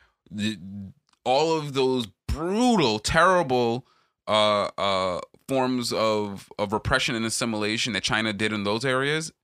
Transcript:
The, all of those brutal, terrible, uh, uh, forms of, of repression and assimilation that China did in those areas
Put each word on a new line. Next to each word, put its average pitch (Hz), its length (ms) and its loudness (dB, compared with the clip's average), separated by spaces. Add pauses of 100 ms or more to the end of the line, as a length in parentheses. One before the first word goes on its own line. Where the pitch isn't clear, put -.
(300)
The, 104 280 -4 (680)
all 151 320 2
of 147 180 -6
those 131 340 2 (200)
brutal, 175 720 2
terrible, 131 840 2 (420)
uh, 107 500 2
uh, 92 440 -2 (260)
forms 127 460 -2
of, 104 640 -2
of 104 160 -2
repression 127 420 0
and 113 100 -2
assimilation 113 680 -2
that 95 100 -2
China 110 300 0
did 107 180 -2
in 104 120 -4
those 107 200 -2
areas 143 480 -2 (120)